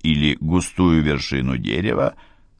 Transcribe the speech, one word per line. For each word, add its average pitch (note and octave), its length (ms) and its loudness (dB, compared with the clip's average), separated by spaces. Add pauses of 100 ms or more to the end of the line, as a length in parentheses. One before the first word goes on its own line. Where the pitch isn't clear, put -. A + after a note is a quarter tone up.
или D2 360 2
густую E2+ 640 2
вершину C2+ 540 -2
дерева, B1+ 580 -2 (440)